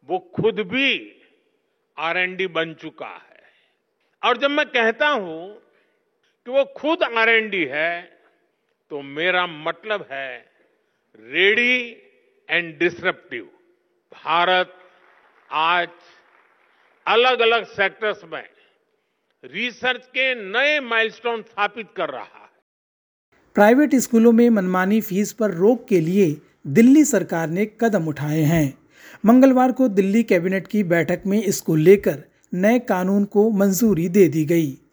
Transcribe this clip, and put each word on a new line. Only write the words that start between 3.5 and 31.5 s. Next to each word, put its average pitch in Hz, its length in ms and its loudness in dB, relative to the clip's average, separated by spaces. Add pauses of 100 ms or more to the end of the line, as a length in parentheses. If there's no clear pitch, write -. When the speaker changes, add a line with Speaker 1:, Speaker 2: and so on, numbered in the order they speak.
Speaker 1:
और 240 140 0
जब 277 140 -2
मैं 294 140 -2
कहता 240 420 0
हूं 180 400 -6 (960)
कि 240 60 -10
वो 269 120 2 (140)
खुद 311 260 0
आरएनडी 226 640 0
है, 160 360 -6 (880)
तो 143 120 -10
मेरा 180 460 -2
मतलब 170 640 -8
है 135 340 -12 (720)
ready 220 720 0 (680)
and 170 320 -2
disruptive। 165 580 -8 (680)
भारत 175 600 -2 (760)
आज 165 360 -2 (1200)
अलग-अलग 233 580 2
sectors 202 560 -6 (120)
में 131 100 -14 (1000)
research 240 640 -6
के 262 280 -4
नए 240 440 -2
milestone 226 640 -4
स्थापित 208 460 -8 (100)
कर 165 120 -4
रहा 123 120 -12
है। - 280 -20 (1080)
Speaker 2:
Private 247 400 4
स्कूलों 233 360 4
में 233 180 4
मनमानी 190 520 0
fees 196 300 -4
पर 214 200 -4
रोक 202 360 0
के 190 120 2
लिए 165 420 0 (260)
दिल्ली 247 380 6
सरकार 165 440 -2
ने 185 160 -2
कदम 214 420 -2
उठाए 147 340 -4
हैं। 151 360 0 (480)
मंगलवार 254 460 6
को 254 160 0
दिल्ली 196 360 2
कैबिनेट 185 440 -2
की 208 160 -2
बैठक 170 420 0
में 202 180 0
इसको 185 320 -2